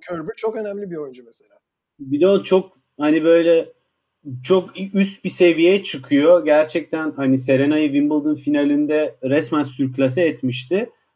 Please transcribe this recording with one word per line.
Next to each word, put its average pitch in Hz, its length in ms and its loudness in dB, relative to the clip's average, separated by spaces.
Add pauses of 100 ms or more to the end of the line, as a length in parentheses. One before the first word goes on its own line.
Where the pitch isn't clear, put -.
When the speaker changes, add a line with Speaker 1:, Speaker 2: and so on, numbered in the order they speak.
Speaker 1:
Kerber 170 280 -8
çok 220 180 -6
önemli 202 360 -10
bir 170 60 -10
oyuncu 127 280 -14
mesela. - 300 -20 (440)
Speaker 2:
Bir 143 220 -4
de 185 60 6
o 196 160 2
çok 190 280 0 (280)
hani 151 240 2
böyle 165 500 4 (680)
çok 180 260 2 (240)
üst 196 300 -2
bir 185 60 -6
seviyeye 175 540 2
çıkıyor. 147 600 2
Gerçekten 156 680 0
hani 135 260 0
Serena'yı 139 500 0
Wimbledon 147 480 0
finalinde 147 880 -2
resmen 147 400 -2
sürklase 131 580 -2
etmişti. 160 680 -2 (260)